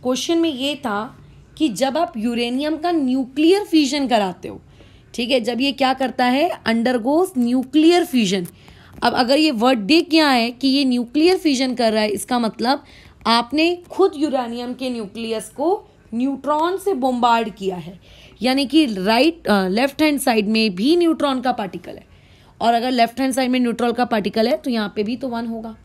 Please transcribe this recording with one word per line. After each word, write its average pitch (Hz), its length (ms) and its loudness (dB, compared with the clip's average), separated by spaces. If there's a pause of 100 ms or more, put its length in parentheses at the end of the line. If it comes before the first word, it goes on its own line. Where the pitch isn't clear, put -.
क्वेश्चन 254 360 -2
में 330 120 2
ये 277 260 -4
था 220 400 -6 (420)
कि 311 100 0
जब 247 300 -2
आप 349 180 -2
यूरेनियम 240 600 -2
का 339 160 -2
न्यूक्लियर 302 720 2
फ्यूजन 285 440 0
कराते 196 400 -2
हो, 98 140 -14 (520)
ठीक 233 160 -4
है, 262 100 2
जब 233 200 -4
ये 277 120 0
क्या 262 220 0
करता 262 300 -2
है, 269 260 2 (140)
undergoes 247 760 0
nuclear 285 680 2
fusion। 196 400 0 (560)
अब 240 120 2
अगर 262 240 2
ये 311 120 4
वर्ड 247 280 2
दे 214 220 4
क्या 320 280 2
है 240 220 2
कि 247 180 -2
ये 277 160 2
न्यूक्लियर 269 540 2
फ्यूजन 262 360 0
कर 226 180 2
रहा 214 100 2
है, 214 60 0
इसका 208 300 -2
मतलब 240 460 -2 (420)
आपने 294 640 0
खुद 381 260 2
यूरेनियम 247 580 -4
के 254 160 -6
न्यूक्लियस 220 580 -8
को 349 360 -2 (300)
न्यूट्रॉन 277 600 -2
से 381 180 -2
बॉम्बार्ड 240 560 0
किया 185 260 -6
है, 175 240 -14 (420)
यानी 262 240 0
कि 302 200 4
राइट, 226 600 0
अ, 196 220 2
लेफ्ट 262 340 -2
हैंड 294 180 0
साइड 220 280 0
में 220 260 0
भी 254 220 2
न्यूट्रॉन 294 440 0
का 247 120 -2
पार्टिकल 190 400 -8
है, - 140 -18 (540)
और 233 140 2
अगर 233 160 0
लेफ्ट 233 300 0
हैंड 262 120 0
साइड 262 180 0
में 254 100 2
न्यूट्रॉन 233 320 0
का 240 120 0
पार्टिकल 220 440 0
है 302 80 2
तो 311 140 -6
यहाँ 214 260 -4
पे 214 60 -2
भी 226 140 -4
तो 269 120 -8
वन 233 180 -6
होगा। 226 380 -10